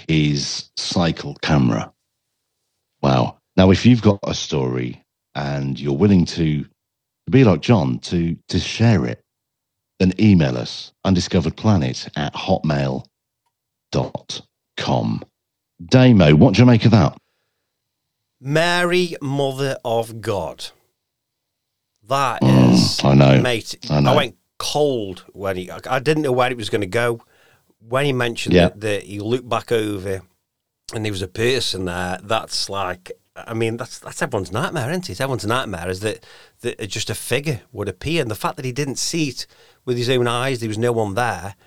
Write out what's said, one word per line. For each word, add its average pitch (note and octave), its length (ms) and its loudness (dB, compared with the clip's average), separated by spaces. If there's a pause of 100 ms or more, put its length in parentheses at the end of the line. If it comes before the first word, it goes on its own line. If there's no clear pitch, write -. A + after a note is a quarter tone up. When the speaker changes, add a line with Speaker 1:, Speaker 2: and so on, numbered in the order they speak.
Speaker 1:
his D2 680 -2
cycle D#2+ 640 -4
camera. A#1+ 500 0 (1120)
Wow. C2 360 0 (180)
Now, F#2 140 6
if F#2 160 4
you've A#2+ 160 6
got G2+ 220 4
a D2+ 100 -4
story B1+ 720 -4 (320)
and C#2 420 -6
you're C#2 180 -4
willing F#2 300 4
to D#2 380 -2 (640)
be C3 140 6
like F2 160 4
John, D2 400 2
to, E2+ 360 -2 (120)
to - 100 -2
share G2 480 2
it, A#1 140 -8 (800)
then F#2 180 4
email E2 400 4
us, - 340 -12 (140)
undiscoveredplanet F2+ 1120 0
at D2 180 -6
hotmail C#2+ 720 -2 (880)
dot - 480 -6 (360)
com. A1+ 460 -4 (640)
Damo, G#2+ 500 6
what F2 200 6
do A#2 80 6
you B2 40 8
make A#2+ 180 6
of A#2 80 6
that? F2 240 4 (1200)
Speaker 2:
Mary, F3 800 0
Mother C3+ 640 -2
of A2+ 360 -2
God. G2 440 -6 (1400)
That C3 340 0
Speaker 1:
Mm, C3 300 6
Speaker 2:
is, A#1+ 320 2
Speaker 1:
I C#2 100 4
know. C2+ 260 6
Speaker 2:
mate, A2 380 -2 (120)
Speaker 1:
I D2 100 0
know. - 120 4
Speaker 2:
I C#3+ 40 4
went C3+ 200 0 (220)
cold B2 760 -4
when F#2+ 240 -4
he, F2+ 140 -8
I, E2 80 -14 (100)
I B2+ 120 -2
didn't D3+ 240 0
know C3 80 0
where B2 180 2
it B2+ 60 -6
was A2 140 -8
gonna G#2 160 -2
go. A#2 360 -2 (560)
When B2 260 -4
he C#3+ 80 0
mentioned A#2+ 420 -2
Speaker 1:
Yeah. F2 160 6
Speaker 2:
that, G2+ 100 -12
that G#2 240 -4
he G2+ 160 -10
looked A#2 280 -4
back A2 220 -4
over G2+ 520 -4 (720)
and A2 100 -6
there G#2+ 80 -4
was F#2+ 100 -8
a F#2 60 -6
person A2+ 560 -2
there, F2+ 380 -6
that's - 460 -6
like, F#2+ 440 -8 (240)
I - 180 -12
mean, A2+ 220 -2
that's, A#2+ 220 -14
that's - 240 -16
everyone's A2 300 -4
nightmare, C#3 380 -6
isn't F3+ 200 -8
it? F2+ 100 -12
Everyone's C3 260 -4
nightmare G#2 420 -4
is F#2 120 -6
that, G#2+ 240 -6 (360)
that - 180 -6 (100)
just A2 220 -8
a G#2 40 -6
figure C3+ 480 -6 (100)
would G2+ 160 -8
appear. D#3 340 -4
And A#2 80 -6
the G#2+ 40 -6
fact - 220 -6
that C#3+ 80 -10
he B2+ 80 -2
didn't C3+ 240 -2
see D#3+ 320 -4
it - 180 -12 (380)
with B2 120 -2
his A#2+ 140 -2
own B2 160 2
eyes, B2 340 -2
there A2+ 80 -6
was G#2+ 100 -6
no A#2+ 140 0
one G#2+ 220 -2
there. G2+ 420 -4 (100)